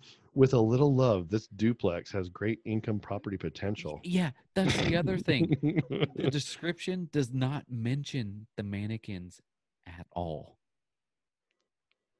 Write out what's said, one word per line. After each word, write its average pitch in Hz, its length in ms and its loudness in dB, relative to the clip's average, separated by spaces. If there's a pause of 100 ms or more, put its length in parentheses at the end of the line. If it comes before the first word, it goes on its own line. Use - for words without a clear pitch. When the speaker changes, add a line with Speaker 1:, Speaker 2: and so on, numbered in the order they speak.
(340)
Speaker 1:
"With 131 200 6
a 123 60 6
little 127 340 4
love, 113 340 4
this 107 200 -2
duplex 101 640 0
has 92 160 -2
great 101 360 -4
income 110 360 -2
property 101 360 -6
potential." 87 580 -6
Speaker 2:
Y-, 73 100 -12
yeah, 180 260 0 (240)
that's 185 220 2
the - 180 2
other 180 240 2
thing. 151 720 2
Speaker 1:
<laughs> - 240 0
Speaker 2:
The - 160 2
description 170 800 -4
does 127 220 0
not 131 360 -2
mention 117 800 -4 (100)
the 107 60 -4
mannequins 101 800 -6 (440)
at 87 260 -14
all. 82 440 -6 (1600)